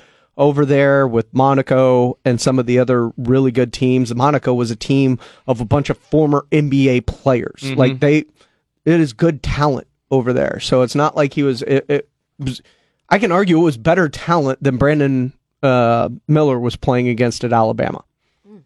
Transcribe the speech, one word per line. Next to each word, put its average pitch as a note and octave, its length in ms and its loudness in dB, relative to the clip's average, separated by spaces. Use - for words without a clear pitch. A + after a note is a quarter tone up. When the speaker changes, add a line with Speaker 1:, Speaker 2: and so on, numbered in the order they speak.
Speaker 1:
over C#3+ 280 2
there C#3 420 2
with A2+ 260 -2
Monaco C3 920 2
and A#2+ 160 0
some C3 180 0
of A#2+ 80 -2
the B2 120 2
other A#2+ 380 2
really C3 340 0
good A#2+ 220 -2
teams. B2+ 420 0
Monaco C3+ 400 0
was A#2+ 160 -2
a A2+ 60 -6
team C3+ 420 0
of A#2+ 140 -2
a B2 40 -6
bunch C#3+ 260 -2
of C3 80 -6
former D3 540 0
N D3+ 160 2
B C3+ 200 2
A B2 120 0
players. - 600 -4
Speaker 2:
Mm-hmm. C3+ 160 -6
Speaker 1:
Like, C3 220 0
they, D3+ 180 2
it E3 160 2
is C#3+ 120 0
good D#3+ 300 -2
talent C#3+ 440 -2
over B2+ 220 0
there. - 280 -2
So B2+ 220 0
it's A#2+ 120 -2
not D3 220 -2
like D3 180 -2
he D3+ 80 -2
was, C3 200 -2
it, C3+ 260 -2
it C#3+ 200 -2
was, C3 240 -8
I - 100 2
can G3+ 140 0
argue F3+ 280 2
it E3+ 40 2
was D3+ 120 0
better D#3+ 320 0
talent C#3+ 540 -4
than C3+ 140 0
Brandon, C#3 560 0
uh, A#2+ 460 2
Miller D3+ 320 2
was A#2+ 160 -4
playing B2 320 -2
against A#2+ 340 -2
at A#2+ 100 -4
Alabama. A2+ 520 0